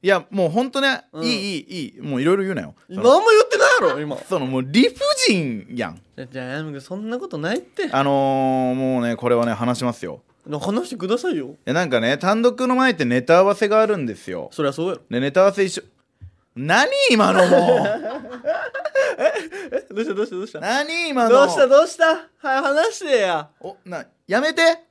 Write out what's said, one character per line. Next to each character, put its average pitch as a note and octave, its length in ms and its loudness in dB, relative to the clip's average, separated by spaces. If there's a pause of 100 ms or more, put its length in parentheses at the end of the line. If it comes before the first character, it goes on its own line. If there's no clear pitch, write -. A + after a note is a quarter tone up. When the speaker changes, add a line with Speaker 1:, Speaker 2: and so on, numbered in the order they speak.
Speaker 1:
い F3+ 60 -2
や、 F#3+ 220 2
も F#3+ 180 0
う - 20 0
ほ G#3 140 0
ん C4 80 -6
と C#4 100 -2
ね、 C4+ 300 0
Speaker 2:
う D#3 100 -12
ん。 D#3+ 40 -4
Speaker 1:
い - 20 0
い、 A#3+ 40 0
い G3 260 -4
い、 D3 380 -10
い - 20 -20
い。 - 40 -18
も C#3+ 160 -4
う B2 40 -2
い C#3 40 0
ろ F3+ 100 4
い - 20 0
ろ G3 60 -2
言 F#3+ 80 -4
う F#3 40 -4
な - 60 -6
よ。 D2+ 140 -14 (120)
そ F#3 80 -14
の、 G3 80 -6
Speaker 2:
何 C#4 180 6
も A4 80 2
言 A4 100 8
っ A#4 100 -2
て G#4 80 0
な B4 300 4
い - 20 4
や C3+ 60 -4
ろ、 D3 60 -6
今。 D3 180 -6
Speaker 1:
そ F#3 200 -4
の、 C3+ 60 -4
も C3 140 -2
う B2+ 60 -4
理 E3+ 180 4
不 - 100 2 (320)
尽 D3 480 -2
や A2+ 160 -6
ん。 E2 120 -18 (140)
Speaker 2:
じ C3+ 80 -14
ゃ、 B2+ 40 -16
じ C3 120 -14
ゃ B2+ 40 -10
あ、 - 20 -10
あ B2+ 60 -12
や D3 120 -8
む D#3 80 -12
く C#3+ 60 -12
ん、 C3+ 40 -14
そ F3+ 140 -14
ん G#3+ 140 -10
な A#3+ 80 -6
こ F#4 100 -10
と B3 100 -10
な D#3+ 160 -4
い C4+ 40 -4
っ F#4 40 -6
て。 F4+ 300 -8
Speaker 1:
あ C3+ 120 0
の C3+ 680 0
ー、 - 20 -2
も C3 260 -2
う A#2 60 -2
ね、 A#2 80 -2
こ B2 140 -4
れ B2 60 4
は A#2 100 2
ね、 A#2 80 -2
話 A#2+ 260 -2
し - 40 -6
ま B2 80 -2
す - 140 -10
よ。 D2+ 160 -12 (240)
Speaker 2:
な、 D3 140 -8
話 G#3 280 -4
し - 40 -14
て C#4 40 -10
く F#3 120 -8
だ A3 100 -2
さ F4+ 120 -4
い C4 80 -4
よ。 C3+ 100 -8
Speaker 1:
い C#3+ 80 -16 (100)
や、 B2 80 -4
な E3+ 100 0
ん D#3+ 60 -4
か B2 100 2
ね、 B2 180 0
単 G3+ 240 0
独 B3 260 2
の B3 80 0
前 C4 160 2
っ G#3 40 0
て D#3+ 80 -2
ネ B2 180 2
タ E3 180 6
合 F#3 60 6
わ G3+ 100 2
せ G#3 120 -2
が G#3+ 140 4
あ A3 60 4
る G#3 100 0
ん D3 80 -4
で G#2+ 100 -6
す - 140 -18
よ。 F2 240 -10
Speaker 2:
そ D3+ 100 -4
り C#3+ 60 0
ゃ C3+ 40 -8
そ D#3+ 120 -6
う F#3 40 -2
や F3 60 -6
ろ。 - 140 -18
Speaker 1:
で、 A#2+ 100 -2
ネ C#3 120 -2
タ F#3 100 4
合 F#3+ 40 8
わ G3 80 2
せ G3 100 0
一 F#3 180 -4
緒、 - 20 -20 (720)
何 F3 320 2 (220)
今 G3+ 240 4
の F#3 140 6
も E3+ 360 4
う。 - 40 0
Speaker 2:
<laughs> G3+ 40 -2 (1300)
え？ D5 160 0 (560)
え？ - 40 -18
ど G3+ 80 -4
う - 20 -2
し A3+ 40 -4
た G3+ 60 -6
ど G3+ 100 -2
う - 20 -2
し - 40 -12
た F#3+ 60 -12
ど F3+ 80 -8
う A3 40 -12
し - 60 -18
た？ D#3 60 -12
Speaker 1:
何 D4 500 -4
今 B3+ 160 2
の。 A3+ 40 4
Speaker 2:
ど C4+ 160 8
う C#4+ 40 2
し E4 60 0
た C4+ 120 4
ど C#4 160 8
う F4 40 0
し - 100 -14
た？ E4 100 4
は D#4+ 120 2 (400)
い、 - 20 -4
話 D#4 340 0
し G4 100 -12
て C#4 120 2
や。 E3+ 320 -2 (100)
Speaker 1:
お、 F#3 160 -16 (100)
な、 E3+ 200 -12 (220)
や G3+ 120 0
め D#4 140 -2
て。 E4 80 0 (300)